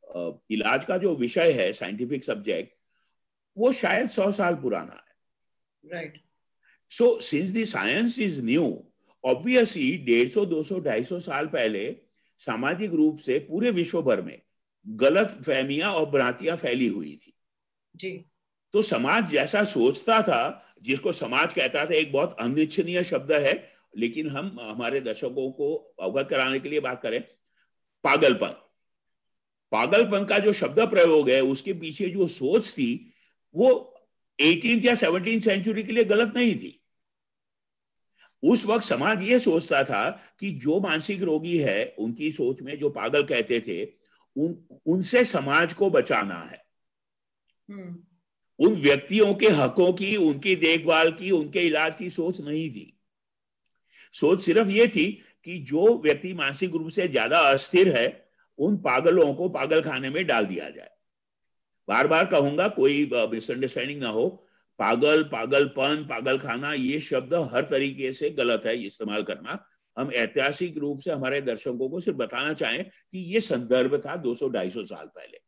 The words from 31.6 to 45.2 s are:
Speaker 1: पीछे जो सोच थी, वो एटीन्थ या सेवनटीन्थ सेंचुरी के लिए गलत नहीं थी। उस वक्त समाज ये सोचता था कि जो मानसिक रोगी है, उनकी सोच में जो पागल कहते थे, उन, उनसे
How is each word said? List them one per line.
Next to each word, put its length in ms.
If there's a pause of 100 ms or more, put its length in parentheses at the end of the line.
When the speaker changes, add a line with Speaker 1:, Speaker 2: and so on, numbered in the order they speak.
Speaker 1:
पीछे 360
जो 180
सोच 420
थी, 440 (420)
वो 400 (440)
एटीन्थ 460
या 100
सेवनटीन्थ 500
सेंचुरी 380
के 80
लिए 120
गलत 320
नहीं 200
थी। 220 (1700)
उस 220
वक्त 200
समाज 380
ये 160
सोचता 440
था 380 (180)
कि 120
जो 280
मानसिक 420
रोगी 360
है, 420
उनकी 320
सोच 300
में 180
जो 100
पागल 340
कहते 380
थे, 240 (500)
उन, 500
उनसे 400